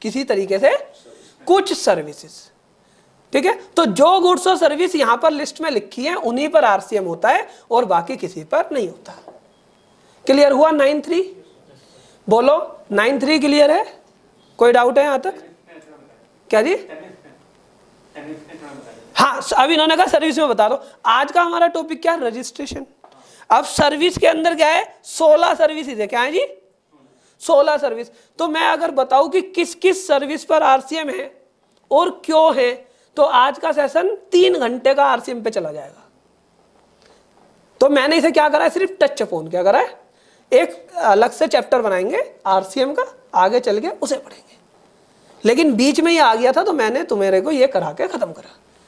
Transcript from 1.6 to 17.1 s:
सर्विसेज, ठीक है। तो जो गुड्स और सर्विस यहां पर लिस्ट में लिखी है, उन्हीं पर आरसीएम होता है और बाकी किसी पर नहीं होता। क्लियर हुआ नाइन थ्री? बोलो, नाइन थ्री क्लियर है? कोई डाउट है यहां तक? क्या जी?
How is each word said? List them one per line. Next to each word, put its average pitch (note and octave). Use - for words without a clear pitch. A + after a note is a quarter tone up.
सर्विसेज, D#3+
ठीक C#4
है। G4+
तो E4
जो D4
गुड्स F4+
और F#4
सर्विस F4
यहां A#3+
पर D#4+
लिस्ट D4
में D#4+
लिखी A#3+
है, E4+
उन्हीं C4
पर D4+
आरसीएम G3
होता E3+
है G4
और A#3+
बाकी F#3
किसी E3+
पर E4
नहीं B3
होता। -
क्लियर C#4
हुआ D4+
नाइन D4
थ्री? F4
बोलो, C4+
नाइन A3
थ्री D4
क्लियर C#4+
है? -
कोई A#3+
डाउट A#3+
है C#4
यहां C#4
तक? F#4
क्या G#3+
जी? E4